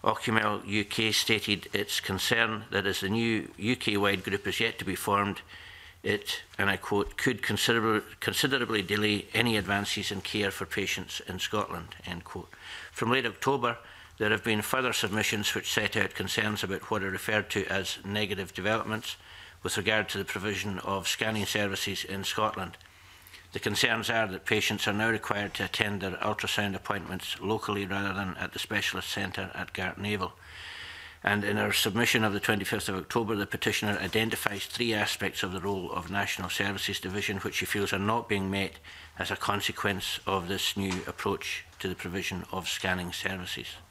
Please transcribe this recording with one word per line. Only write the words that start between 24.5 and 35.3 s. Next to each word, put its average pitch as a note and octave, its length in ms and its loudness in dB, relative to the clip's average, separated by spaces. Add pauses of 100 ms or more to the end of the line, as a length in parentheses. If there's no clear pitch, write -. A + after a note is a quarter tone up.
are G#2+ 60 2
now G#2+ 180 2
required G#2 440 -2
to G2+ 100 -2
attend G2+ 380 0
their F#2 160 -4
ultrasound G#2 580 0
appointments F#2+ 640 -4
locally G2+ 460 0
rather G2 280 -2
than F#2+ 240 -4
at F2+ 140 -4
the - 80 -8
specialist - 480 -2
centre F#2+ 480 -4
at - 180 -8
Gartnavel. F#2+ 600 -2 (920)
And G2+ 220 4
in G#2 120 2
our G#2+ 140 2
submission A2+ 540 4
of G2+ 80 2
the G2+ 80 0
twenty-fifth G#2 480 2
of F#2+ 80 0
October, A2 360 0
the G2+ 120 2
petitioner G#2 520 0
identifies G#2 680 0
three A#2 280 0
aspects - 480 0